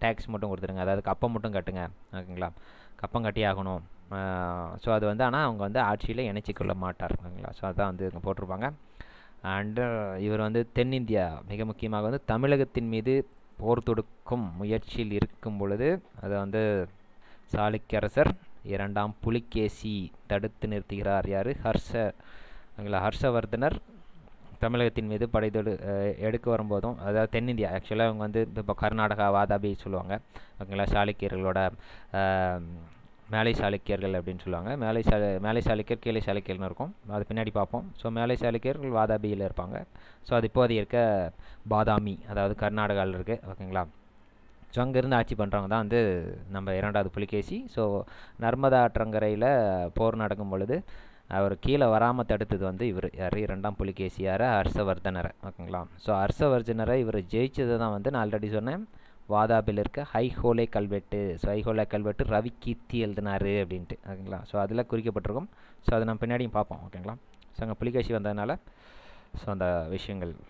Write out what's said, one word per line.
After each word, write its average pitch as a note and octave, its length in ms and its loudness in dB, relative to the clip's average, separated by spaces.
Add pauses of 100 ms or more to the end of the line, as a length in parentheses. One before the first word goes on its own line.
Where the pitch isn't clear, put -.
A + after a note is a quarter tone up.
டேக்ஸ் A2+ 260 0
மட்டும் G#2 280 -4
கொடுத்துருங்க, F#2 220 -6
அதாவது F#2+ 240 2
கப்பம் A2 300 0
மட்டும் A2 220 -4
கட்டுங்க, F#2 340 -4 (260)
ஓகேங்களா? F2+ 360 -6 (460)
கப்பம் A#2 280 -2
கட்டி G#2+ 200 0
ஆகணும். F#2+ 380 0 (300)
ஆ, F2+ 680 -4
so, A#2 140 2
அது G#2+ 120 4
வந்து G#2+ 180 2
ஆனா C3 200 2
அவங்க A2 200 -2
வந்து G#2+ 180 0
ஆட்சியில G#2+ 380 0
இணைச்சு G#2 340 -4
கொள்ள G2 200 -2
மாட்டார், F2+ 380 -4
ஓகேங்களா? F#2 400 -6
So, - 180 -6
அதான் F2 60 -6
வந்து F#2+ 380 -2
இங்க F#2+ 200 -4
போட்டிருப்பாங்க. G2 380 -4 (720)
And, G#2 360 -2 (400)
இவர் G#2 200 0
வந்து A2+ 360 0
தென்னிந்தியா, A2+ 720 0
மிக G#2 180 -4
முக்கியமாக G#2+ 380 -2
வந்து B2+ 220 -2
தமிழகத்தின் B2+ 640 2
மீது A#2+ 400 2 (300)
போர் A#2 260 2
தொடுக்கும் A2+ 760 -2
முயற்சியில் G#2+ 540 -2
இருக்கும் G#2 460 -2
பொழுது A2+ 440 0 (200)
அதை G2+ 160 -2
வந்து G2 500 2 (640)
சாளுக்கிய G#2+ 440 0
அரசர் - 400 4 (280)
இரண்டாம் G2+ 580 -2
புலிகேசி A2 880 -2 (160)
தடுத்து G#2 400 -2
நிறுத்துகிறார். G2 640 0
யாரு? G2 340 0
ஹர்ஷ-, A2 480 0 (680)
ஓகேங்களா? G#2 340 0
ஹர்ஷவர்தனர் A#2+ 680 2 (800)
தமிழகத்தின் A#2 480 2
மீது G#2+ 220 0
படை A2 200 2
தொடு-, G#2 380 0
அ, G2+ 300 0
எடுக்க A2+ 320 0
வரும்போதும், G#2+ 500 0
அதாவது A2 400 2
தென்னிந்தியா, G#2+ 420 0
actually G#2+ 200 0
அவங்க A2 160 4
வந்து G#2+ 380 0
இப்ப G#2+ 260 -2
கர்நாடகா G#2+ 520 4
வாதாபி G2+ 420 2
சொல்லுவாங்க, F#2+ 440 -4 (440)
ஓகேங்களா? G2 220 -2
சாளுக்கியர்களோட, F#2+ 840 2 (420)
ஆ, F#2+ 440 2 (720)
மேலை A2 220 2
சாளுக்கியர்கள் G2 600 0
அப்படின்னு F2+ 260 -4
சொல்லுவாங்க. F2+ 380 -4
மேலை A2+ 280 0
சா-, G#2 340 4
மேலை A2 260 2
சாளுக்கியர், G#2+ 340 0
கீழை A2 260 0
சாளுக்கியர்னு G2 400 -2
இருக்கும், C3 300 -6 (120)
அது G#2 200 -2
பின்னாடி A2 240 -2
பார்ப்போம். A#2+ 440 -2
So, A#2 160 -4
மேலை A#2 280 0
சாளுக்கியர்கள் C3 520 -2
வாதாபியில G#2+ 580 2
இருப்பாங்க. F#2 340 -6 (380)
So, - 160 0
அது A2+ 100 4
இப்போது A#2+ 280 4
இருக்க G#2 560 4 (380)
பாதாமி, G#2 600 2
அதாவது G2+ 300 2
கர்நாடகாவில் G#2 540 2
இருக்கு, F#2 340 -4
ஓகேங்களா? F#2+ 400 -4 (840)
So, B2 140 -2
அங்கிருந்து B2+ 320 2
ஆட்சி A#2 200 2
பண்றவங்க G#2 140 0
தான் G2 180 0
வந்து G#2 640 2 (160)
நம்ம G2 260 -2
இரண்டாவது G2+ 380 0
புலிகேசி. G#2+ 540 -4
So, G2+ 360 0 (380)
நர்மதா B2 480 6
ஆற்றங்கரையில G#2+ 1040 2
போர் A2+ 220 2
நடக்கும் G#2 340 -2
பொழுது G2+ 340 0 (440)
அவர் G2 320 2
கீழே C#3 260 4
வராம A#2 420 6
தடுத்தது G#2 300 0
வந்து F#2+ 280 -2
இவரு. F#2 320 -2
யாரு? F#2 240 -2
இரண்டாம் G2 380 -2
புலிகேசியார F#2+ 720 -2
ஹர்ஷவர்தனரை. F#2+ 800 0 (120)
ஓகேங்களா? F2+ 420 -8 (100)
So, G2 300 2
ஹர்ஷவர்தனரை A#2 720 2
இவர் A2+ 200 2
ஜெயிச்சது A#2 640 0
தான் A2+ 140 0
வந்து G#2 200 -2
நான் A2+ 180 0
already G#2 220 -2
சொன்னேன், C3 380 -4 (400)
வாதாபில் G#2+ 500 4
இருக்க C#3 340 -2
ஹைஹோலே A#2 560 2
கல்வெட்டு. G2+ 680 -2
So, G#2 140 0
ஹைஹோலே G#2+ 340 0
கல்வெட்டு G#2 360 0
ரவி A2+ 360 2
கீர்த்தி A#2 460 -2
எழுதினாரு G2+ 600 0
அப்படின்ட்டு. F2 320 -8 (100)
ஓகேங்களா? F#2+ 360 -8
So, G#2 180 -2
அதுல A2 280 0
குறிக்கப்பட்டிருக்கும். A2+ 580 -2 (340)
So, A2+ 200 4
அதை - 20 2
நம்ம A2+ 220 0
பின்னாடியும் A#2+ 260 0
பார்ப்போம். G2+ 280 0 (100)
ஓகேங்களா? F#2+ 260 -10 (360)
So, - 100 -8
அங்க A2 120 -2
புலிகேசி A#2+ 400 0
வந்ததுனால, G#2 420 0 (840)
so, - 80 -12
அந்த F2+ 440 0
விஷயங்கள் F#2 460 -6 (140)